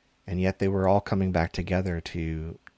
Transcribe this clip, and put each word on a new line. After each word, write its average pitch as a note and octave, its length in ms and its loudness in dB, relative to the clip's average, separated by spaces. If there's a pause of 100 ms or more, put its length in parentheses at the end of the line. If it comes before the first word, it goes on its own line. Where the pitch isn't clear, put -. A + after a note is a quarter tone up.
(260)
And F2+ 140 -2
yet F#2+ 180 0
they G2 100 2
were F#2+ 180 2
all G2 140 6
coming F#2+ 320 0
back E2+ 200 0
together F2+ 480 -2
to, D#2+ 580 -6 (200)